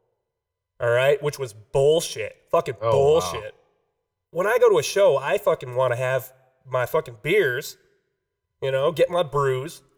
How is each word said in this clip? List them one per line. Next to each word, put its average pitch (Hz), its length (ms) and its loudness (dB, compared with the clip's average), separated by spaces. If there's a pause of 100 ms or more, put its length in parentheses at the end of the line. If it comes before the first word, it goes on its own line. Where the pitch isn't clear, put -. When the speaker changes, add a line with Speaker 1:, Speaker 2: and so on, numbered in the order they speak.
(800)
Speaker 1:
All 120 100 0
right, 135 320 2
which 147 160 -4
was 127 140 -8
bullshit. 139 840 0 (140)
Fucking 160 300 -2
Speaker 2:
Oh, 113 60 -4
wow. 113 60 2
Speaker 1:
bullshit. 139 640 0 (760)
When 180 160 -4
I 240 120 0
go 247 120 6
to 185 80 4
a 135 40 2
show, 190 340 2
I 151 220 -2
fucking 139 360 -4
wanna 123 220 0
have 131 360 -4 (340)
my 123 200 -2
fucking 131 360 -4
beers, 151 540 -2 (880)
you 135 80 -4
know, 139 220 0
get 170 180 0
my 175 140 -2
brews, 135 580 -4 (160)